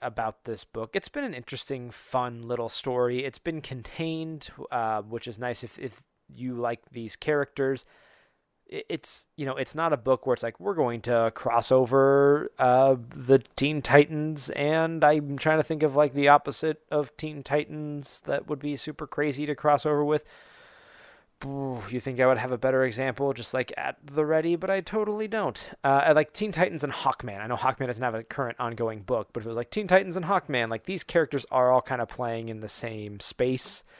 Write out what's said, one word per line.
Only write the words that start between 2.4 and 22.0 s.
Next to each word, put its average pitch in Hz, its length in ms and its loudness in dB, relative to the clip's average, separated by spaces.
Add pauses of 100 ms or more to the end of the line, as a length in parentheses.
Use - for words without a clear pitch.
little 117 260 -4
story. 123 540 0
It's 139 160 -10
been 160 220 -6
contained, 160 880 -8 (200)
uh, 110 320 -2
which 110 260 -10
is 110 120 -12
nice 123 240 -6
if, - 160 -16
if - 240 -12 (320)
you 127 180 -8
like 120 380 -4
these 117 240 -10
characters. 139 680 -2 (840)
I-, 156 160 -10
it's, - 380 -8 (100)
you 143 120 -6
know, 131 80 -4
it's 131 180 -6
not 160 200 -2
a 135 40 0
book 123 300 0
where 123 80 2
it's - 80 -6
like, 117 160 -8
"We're 190 160 -4
going 120 260 0
to 113 320 2
cross 117 380 0
over, 139 880 6
uh, 131 380 6 (120)
the 131 300 4 (160)
Teen 147 260 0
Titans," 151 720 4
and 160 520 2
I'm 147 360 2
trying 156 180 2
to 156 60 2
think 156 180 -4
of, 143 140 2
like, 147 180 4
the 143 140 4
opposite 147 640 4
of 147 260 -2
Teen 151 240 -10
Titans 147 840 -6
that 143 220 -4
would 147 120 -6
be 147 160 -6
super 151 320 -10
crazy 147 400 -2
to 143 80 -4
cross 147 320 2
over 147 180 2
with. 147 180 0 (1200)
Ooh, 135 440 -6
you 120 120 -4